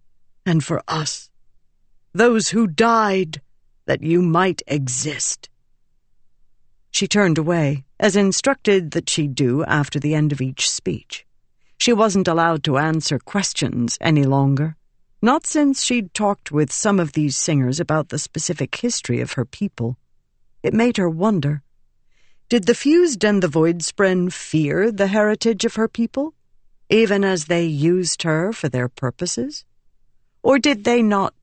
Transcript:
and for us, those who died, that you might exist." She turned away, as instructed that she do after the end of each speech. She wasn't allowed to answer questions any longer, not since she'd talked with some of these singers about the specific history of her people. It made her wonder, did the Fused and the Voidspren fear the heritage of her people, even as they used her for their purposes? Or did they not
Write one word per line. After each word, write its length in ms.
and 180
for 240
us, 420
those 360
who 180
died, 720
that 180
you 180
might 460
exist." 840
She 160
turned 300
away, 480
as 160
instructed 760
that 180
she 180
do 360
after 360
the 160
end 180
of 80
each 280
speech. 560
She 160
wasn't 340
allowed 380
to 120
answer 420
questions 800
any 220
longer, 520
not 260
since 360
she'd 300
talked 380
with 200
some 280
of 140
these 240
singers 420
about 300
the 100
specific 560
history 460
of 120
her 120
people. 520
It 100
made 240
her 120
wonder, 520
did 160
the 100
Fused 480
and 200
the 40
Voidspren 840
fear 600
the 160
heritage 580
of 100
her 120
people, 460
even 340
as 220
they 200
used 580
her 280
for 180
their 200
purposes? 760
Or 180
did 240
they 180
not 420